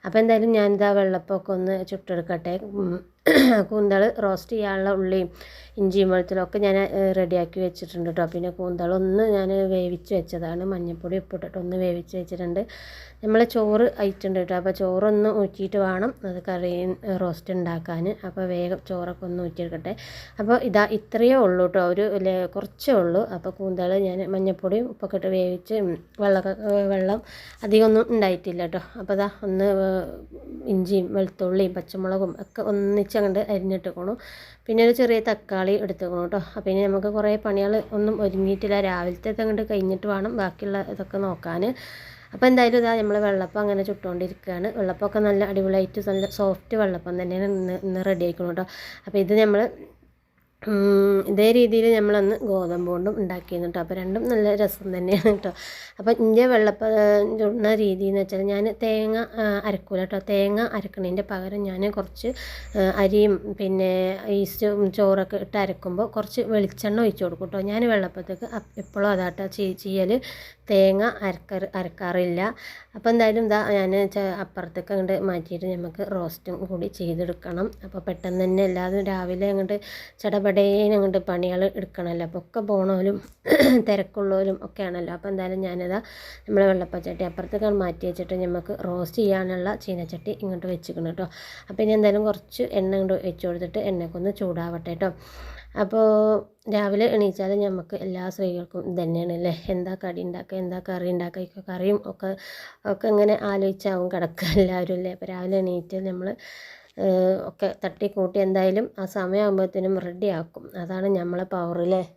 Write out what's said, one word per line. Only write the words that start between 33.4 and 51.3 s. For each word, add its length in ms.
അരിഞ്ഞിട്ടേക്കണു. 680
പിന്നെ 220
ഒരു 100
ചെറിയ 280
തക്കാളി 540
എടുത്തേക്കണു 480
ട്ടോ. 160
അപ്പോൾ 180
ഇനി 140
നമുക്ക് 280
കുറേ 260
പണികൾ 380
ഒന്നും 300
ഒരുങ്ങിയിട്ടില്ല, 600
രാവിലത്തെ 540
അങ്ങോട്ട് 300
കഴിഞ്ഞിട്ട് 420
വേണം 300
ബാക്കിയുള്ള 420
ഇതൊക്കെ 300
നോക്കാൻ. 440
അപ്പോൾ 180
എന്തായാലും 320
ഇതാ 160
നമ്മൾ 240
വെള്ളപ്പം 420
അങ്ങനെ 240
ചുട്ടുകൊണ്ടിരിക്കുകയാണ്. 880
വെള്ളപ്പമൊക്കെ 460
നല്ല 260
അടിപൊളിയായിട്ട് 600
നല്ല 240
സോഫ്റ്റ് 480
വെള്ളപ്പം 380
തന്നെയാണ് 340
ഇന്ന്, 320
ഇന്ന് 220
റെഡി 220
ആയിക്കണു 280
ട്ടോ. 120
അപ്പോൾ 180
ഇത് 160
നമ്മൾ, 260
ഉം, 560
ഇതേ 240